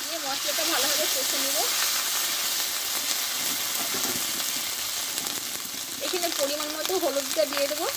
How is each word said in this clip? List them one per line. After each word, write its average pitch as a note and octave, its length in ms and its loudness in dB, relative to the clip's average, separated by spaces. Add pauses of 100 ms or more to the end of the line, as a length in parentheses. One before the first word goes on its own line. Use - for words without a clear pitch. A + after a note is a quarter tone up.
দিয়ে E4 220 -2
মশলাটা C#4 460 0
ভালোভাবে D4 420 4
কষে - 300 2
নেব। C#4 140 2 (4000)
এখানে F4 220 0 (120)
পরিমাণ D4 280 0 (100)
মতো D#4 160 0 (100)
হলুদটা C#4 480 2
দিয়ে C#4+ 200 2
দেবো D4+ 140 0 (120)